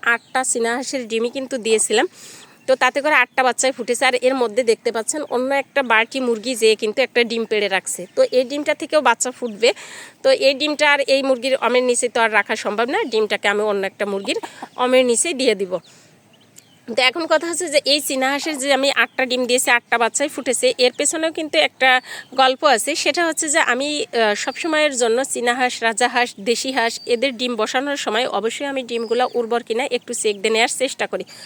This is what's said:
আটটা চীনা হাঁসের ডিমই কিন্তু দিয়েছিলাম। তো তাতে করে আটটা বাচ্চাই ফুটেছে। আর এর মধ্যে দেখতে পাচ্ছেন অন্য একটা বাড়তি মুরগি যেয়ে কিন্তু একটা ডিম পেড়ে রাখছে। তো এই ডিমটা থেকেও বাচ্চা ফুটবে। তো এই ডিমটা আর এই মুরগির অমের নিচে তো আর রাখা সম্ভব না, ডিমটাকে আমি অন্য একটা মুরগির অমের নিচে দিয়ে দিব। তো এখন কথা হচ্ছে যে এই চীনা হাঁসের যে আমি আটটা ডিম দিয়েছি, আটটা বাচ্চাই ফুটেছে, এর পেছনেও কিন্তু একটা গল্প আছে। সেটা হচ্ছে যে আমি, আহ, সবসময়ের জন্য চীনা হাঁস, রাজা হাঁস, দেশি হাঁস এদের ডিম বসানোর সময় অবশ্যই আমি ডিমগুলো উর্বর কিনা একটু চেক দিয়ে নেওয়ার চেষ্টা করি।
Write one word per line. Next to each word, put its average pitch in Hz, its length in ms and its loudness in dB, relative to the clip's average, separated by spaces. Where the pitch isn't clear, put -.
আটটা 233 420 0
চীনা 233 300 -2
হাঁসের 254 340 -6
ডিমই 226 220 0
কিন্তু 269 280 -6
দিয়েছিলাম। 220 480 2
তো 262 100 4
তাতে 254 260 2
করে 302 120 2
আটটা 262 280 2
বাচ্চাই 254 300 2
ফুটেছে। 240 340 -4
আর 254 80 2
এর 254 200 2
মধ্যে 240 280 0
দেখতে 226 300 0
পাচ্ছেন 226 380 -4
অন্য 254 240 0
একটা 277 280 -2
বাড়তি 226 380 2
মুরগি 233 340 -2
যেয়ে 220 200 4
কিন্তু 214 280 -2
একটা 240 220 0
ডিম 226 200 -4
পেড়ে 208 240 0
রাখছে। 185 380 -4
তো 262 140 4
এই 254 140 2
ডিমটা 285 300 -2
থেকেও 302 260 0
বাচ্চা 247 300 2
ফুটবে। 226 400 0
তো 269 80 4
এই 269 240 4
ডিমটা 302 380 0
আর 285 80 2
এই 269 220 2
মুরগির 262 340 0
অমের 247 260 2
নিচে 247 260 0
তো 240 120 -2
আর 226 120 4
রাখা 214 240 0
সম্ভব 214 320 -2
না, 330 160 0
ডিমটাকে 220 440 -2
আমি 208 140 0
অন্য 202 240 -2
একটা 190 200 -6
মুরগির 202 320 -4
অমের 254 280 4
নিচে 240 300 2
দিয়ে 247 200 2
দিব। 190 180 -6
তো 254 60 2
এখন 285 240 2
কথা 311 220 2
হচ্ছে 349 200 -4
যে 285 160 2
এই 285 160 2
চীনা 262 300 -2
হাঁসের 285 280 -4
যে 277 140 0
আমি 269 180 2
আটটা 240 360 2
ডিম 254 200 -2
দিয়েছি, 247 240 2
আটটা 240 280 2
বাচ্চাই 226 300 0
ফুটেছে, 254 500 -2
এর 247 180 4
পেছনেও 320 360 -2
কিন্তু 311 260 -2
একটা 262 420 2
গল্প 262 300 2
আছে। 277 300 2
সেটা 339 320 0
হচ্ছে 320 220 -2
যে 302 100 2
আমি, 262 300 2
আহ, 220 300 2
সবসময়ের 302 640 -2
জন্য 240 280 2
চীনা 240 300 -2
হাঁস, 247 280 -2
রাজা 226 260 0
হাঁস, 247 220 0
দেশি 233 320 -2
হাঁস 233 340 -2
এদের 247 300 0
ডিম 240 200 -4
বসানোর 269 400 -2
সময় 247 300 -2
অবশ্যই 226 400 -4
আমি 269 160 -4
ডিমগুলো 233 520 -2
উর্বর 233 280 -2
কিনা 233 220 -4
একটু 247 300 -6
চেক 220 260 -2
দিয়ে 214 120 0
নেওয়ার 226 260 2
চেষ্টা 254 280 -4
করি। 190 180 -6